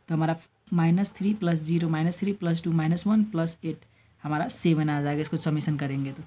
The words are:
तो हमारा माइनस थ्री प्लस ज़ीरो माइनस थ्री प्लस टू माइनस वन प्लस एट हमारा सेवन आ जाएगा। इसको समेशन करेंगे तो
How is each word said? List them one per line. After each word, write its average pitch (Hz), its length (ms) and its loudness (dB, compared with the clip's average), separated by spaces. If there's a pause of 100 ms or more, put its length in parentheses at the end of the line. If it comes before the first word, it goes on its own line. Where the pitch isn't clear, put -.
तो 165 60 -2
हमारा 160 220 0 (380)
माइनस 175 380 2
थ्री 202 220 -2
प्लस 170 280 -2
ज़ीरो 165 260 0
माइनस 160 320 0
थ्री 202 140 -2
प्लस 165 280 -2
टू 170 100 -2
माइनस 165 340 0
वन 214 180 4
प्लस 165 400 -2
एट 160 200 -8 (400)
हमारा 151 240 -2
सेवन 156 420 4
आ 147 120 0
जाएगा। 147 180 0
इसको 156 180 -4
समेशन 151 380 0
करेंगे 139 360 -4
तो 160 140 -14